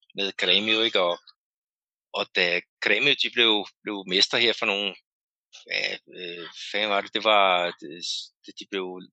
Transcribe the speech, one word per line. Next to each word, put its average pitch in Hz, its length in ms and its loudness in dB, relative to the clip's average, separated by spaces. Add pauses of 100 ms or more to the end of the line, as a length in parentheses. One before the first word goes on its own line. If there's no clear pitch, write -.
(160)
med 98 260 -4
Grêmio, 101 400 2
ikke? 113 180 2
Og, 87 200 2 (960)
og 101 120 -2 (100)
da 87 260 2 (240)
Grêmio, 113 280 2 (100)
de 117 100 -4
blev, 110 320 2 (180)
blev 104 240 -6
mestre 98 320 2
her 117 200 4
for 117 60 -4
nogle, 101 300 -2 (760)
ja, 95 220 -2 (240)
øh, 87 300 -12 (240)
fanden 104 180 -2
var 101 120 0
det? 101 120 -8
Det 107 100 -4
var, 95 520 4 (680)
det, - 140 -16
de 98 120 -14
blev 92 300 -8 (120)